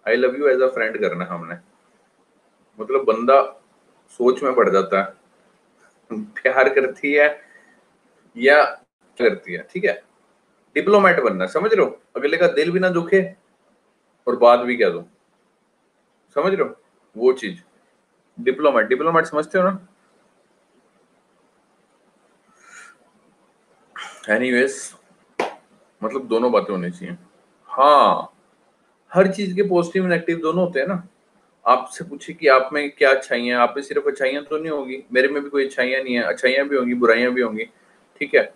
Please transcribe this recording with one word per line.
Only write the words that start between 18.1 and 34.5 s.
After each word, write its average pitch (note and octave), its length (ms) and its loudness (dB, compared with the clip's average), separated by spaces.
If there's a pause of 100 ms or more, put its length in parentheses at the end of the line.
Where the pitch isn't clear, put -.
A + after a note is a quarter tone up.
डिप्लोमेट, B2+ 480 0
डिप्लोमेट D#3 380 0
समझते D3+ 340 -4
हो F3+ 40 2
ना? F#3+ 240 -4 (4000)
Anyways, B2 420 0 (1300)
मतलब, B2+ 240 -6
दोनों A#2 240 0
बातें G2+ 220 0
होनी F2+ 180 -6
चाहिए। F2+ 240 -14 (500)
हाँ, C3 680 2 (800)
हर F#3+ 140 4
चीज F#3 260 -4
के G3 100 0
positive F#3 420 0
negative E3+ 320 -2
दोनों E3 280 -2
होते F3 140 -4
हैं C#3+ 80 -2
ना। F#3 200 -6 (600)
आपसे B2+ 360 0
पूछे C#3+ 300 -14
कि D#3+ 140 -2
आप C3 260 6
में C#3+ 180 -4
क्या C#3 180 4
अच्छाइयाँ B2 380 0
हैं, B2 80 -2
आप B2 220 2
में C#3 60 -8
सिर्फ C#3+ 240 -4
अच्छाइयाँ C3+ 360 -4
तो D#3 140 -8